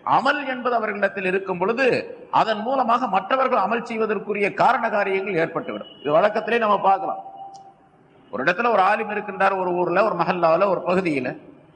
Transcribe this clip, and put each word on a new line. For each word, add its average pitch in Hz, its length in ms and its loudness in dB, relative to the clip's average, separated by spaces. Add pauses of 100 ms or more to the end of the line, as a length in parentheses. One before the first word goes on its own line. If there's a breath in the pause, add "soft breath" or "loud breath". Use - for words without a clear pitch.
அமல் 262 420 2
என்பது 247 280 -2
அவர்களிடத்தில் 202 500 -2
இருக்கும் 185 340 -2
பொழுது 214 580 0 (140)
அதன் 208 280 2
மூலமாக 247 480 0
மற்றவர்கள் 220 520 0
அமல் 220 240 0
செய்வதற்குரிய 208 720 -2
காரண 233 360 2
காரியங்கள் 190 580 -2
ஏற்பட்டுவிடும். 110 520 -10
இது 143 120 -2
வழக்கத்திலே 214 460 2
நம்ம 208 220 2
பார்க்கலாம். 190 420 0 (1080)
ஒரு - 140 -6
இடத்துல 190 260 0
ஒரு 202 120 4
ஆலிம் 208 280 0
இருக்கின்றார், 196 480 0
ஒரு 180 140 -2
ஊர்ல, 175 320 2
ஒரு 196 120 -2
மஹல்லாவுல, 170 500 2
ஒரு 175 200 0
பகுதியில, 160 520 -2 (380)